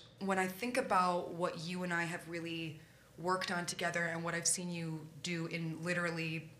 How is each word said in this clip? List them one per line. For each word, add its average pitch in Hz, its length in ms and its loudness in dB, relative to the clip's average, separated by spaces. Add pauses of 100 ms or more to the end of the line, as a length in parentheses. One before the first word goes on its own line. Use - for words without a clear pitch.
(180)
when 190 200 2
I 190 100 4
think 240 280 -4
about 180 560 4
what 170 280 0
you 180 220 -2
and 180 120 0
I 170 100 2
have 165 240 -4
really 165 520 -6 (380)
worked 185 320 2
on 175 140 0
together 170 400 0
and 165 200 -2
what 170 100 0
I've 170 120 0
seen 175 240 2
you 160 360 -4 (160)
do 170 240 -2
in 160 360 -2
literally 165 760 0